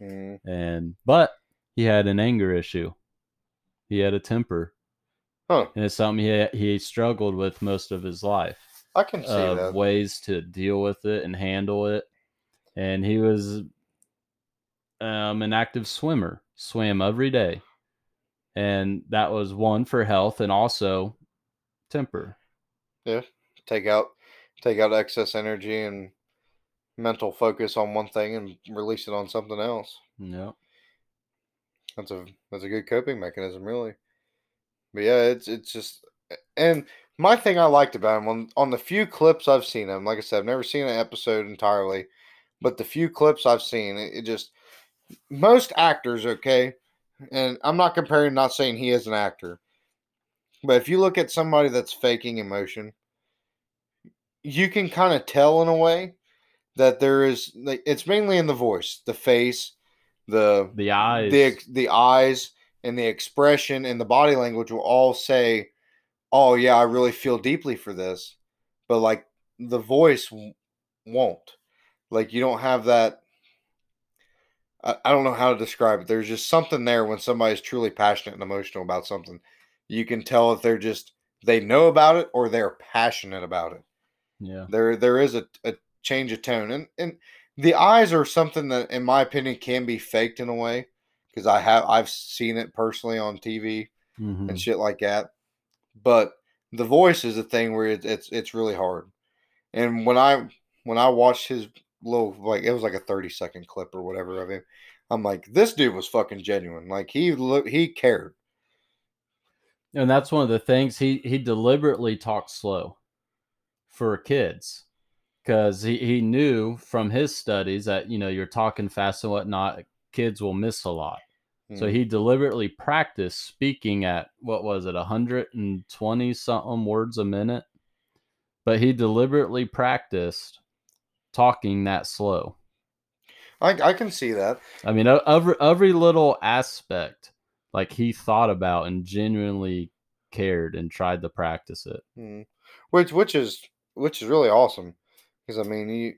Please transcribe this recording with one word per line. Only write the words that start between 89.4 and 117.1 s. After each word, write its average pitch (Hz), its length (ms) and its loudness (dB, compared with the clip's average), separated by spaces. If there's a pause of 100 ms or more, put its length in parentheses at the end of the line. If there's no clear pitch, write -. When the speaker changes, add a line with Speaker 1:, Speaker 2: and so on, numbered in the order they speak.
Speaker 1:
can 127 280 -4
be 117 140 -4
faked 113 400 -2
in 120 100 -8
a 117 60 -6
way, 117 320 -4 (480)
'cause 101 100 -8
I 104 160 6
have, 110 260 6
I've 110 220 2
seen - 480 -8
it - 160 -10
personally 113 460 -6
on 104 180 -6
T 110 220 -10
V 110 300 -8 (300)
Speaker 2:
Mm-hmm. 98 300 -6
Speaker 1:
and 90 100 -8
shit 110 200 -2
like 104 200 -2
that. 104 300 -2 (720)
But 117 300 4 (380)
the 117 120 -4
voice 165 400 4
is 113 140 -4
a 110 60 -4
thing 113 320 -2
where 110 120 0
it's, 104 180 -4
it's, 107 240 -6
it's 113 260 -8
really 110 200 -2
hard. 90 360 -6 (640)
And 117 320 -2
when 123 120 4
I, 135 300 4 (360)
when 113 140 -4
I 127 120 6
watched 123 380 4
his 113 200 -8 (340)
little, 113 380 -2
like, 104 240 -4
it 117 80 0
was 120 100 -4
like 101 140 -4
a 95 40 -8
thirty-second 92 680 -8
clip 90 260 -14
or 92 80 -12
whatever 92 400 -10
of 92 80 -10
him, 98 140 -12 (480)
I'm 113 100 -2
like, 101 240 -4
"This 190 280 2
dude 127 200 2
was 92 140 -8
fucking 101 360 -4
genuine. 87 460 -6
Like, 95 220 -8
he 165 220 0
lo-, 131 300 0
he 156 240 0
cared." 107 460 0 (1600)
Speaker 2:
And 131 160 0
that's 139 220 2
one 151 100 2
of 123 80 2
the 113 100 2
things, 131 380 0
he, 135 260 0
he 127 140 -2
deliberately 120 800 0
talked 107 320 -6
slow 90 480 -8 (920)
for 107 280 -2
kids, - 680 -4 (600)
'cause 104 380 2
he, 117 140 -2
he 123 220 0
knew 120 580 0
from 110 320 -4
his 139 260 -2